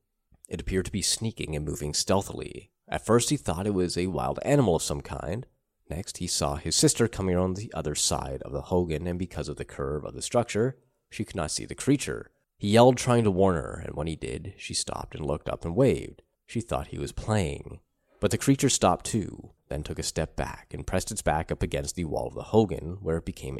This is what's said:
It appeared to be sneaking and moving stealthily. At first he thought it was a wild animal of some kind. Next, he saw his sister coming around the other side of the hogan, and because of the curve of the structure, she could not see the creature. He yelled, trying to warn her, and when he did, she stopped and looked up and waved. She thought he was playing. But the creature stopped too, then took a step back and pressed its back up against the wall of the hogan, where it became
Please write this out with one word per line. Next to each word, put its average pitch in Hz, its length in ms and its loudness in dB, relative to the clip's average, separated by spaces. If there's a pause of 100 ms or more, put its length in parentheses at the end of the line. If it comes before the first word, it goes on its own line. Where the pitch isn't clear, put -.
(480)
It 82 140 -6
appeared 92 240 0
to - 60 -8
be 98 100 -2
sneaking 78 540 -2
and 76 100 -4
moving 73 280 -4
stealthily. - 760 -2 (180)
At - 180 -6
first 117 260 4
he 151 40 4
thought 95 320 -2
it 104 60 0
was 90 240 2
a 90 100 0
wild 69 360 -2
animal 123 320 6
of - 80 0
some 73 180 -2
kind. 104 440 -6 (440)
Next, - 280 -8
he 90 100 -4
saw 73 280 0
his 80 200 -2
sister 123 320 6
coming 92 280 0
around 92 200 2
the 107 180 -8
other 73 220 -4
side - 480 -2
of - 80 -10
the 69 100 -4
hogan, 85 460 0
and 87 100 -2
because 80 320 -6
of 71 80 -8
the 67 80 -8
curve 71 400 -4
of - 80 -10
the 64 80 -12
structure, 120 560 0 (320)
she - 160 -6
could - 100 -12
not 80 140 -2
see - 160 -4
the - 80 -10
creature. - 560 0 (300)
He 104 100 0
yelled, 120 280 8
trying 120 260 4
to 104 80 4
warn 92 240 4
her, 58 280 -4
and - 120 -10
when 73 100 -4
he 80 100 -4
did, 65 400 -8
she - 200 -10
stopped - 400 -6
and 80 100 -6
looked 71 240 -2
up - 160 -4
and 85 100 -4
waved. 120 460 2 (240)
She 117 160 -4
thought 71 260 -4
he - 120 -10
was 71 120 -6
playing. 82 680 -4 (400)
But 101 120 2
the 113 60 2
creature 135 320 4
stopped - 360 2
too, - 460 -4 (180)
then 73 120 -4
took 76 160 -8
a 78 60 -6
step - 320 -4
back - 380 -6
and - 120 -10
pressed - 240 -2
its - 120 -6
back 80 300 0
up 78 120 -2
against 71 320 -4
the 90 80 -2
wall 62 240 -2
of - 80 -10
the 58 80 -8
hogan, 92 580 2
where 82 160 0
it - 80 -6
became 67 340 -8